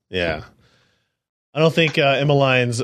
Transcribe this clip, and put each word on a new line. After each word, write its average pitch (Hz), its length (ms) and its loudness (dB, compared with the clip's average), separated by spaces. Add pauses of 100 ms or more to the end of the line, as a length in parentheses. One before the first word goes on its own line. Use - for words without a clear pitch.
yeah. 82 340 -6 (1120)
I 139 60 -6
don't 160 140 2
think, 160 240 0
uh, 160 40 2 (180)
Emmeline's 131 640 0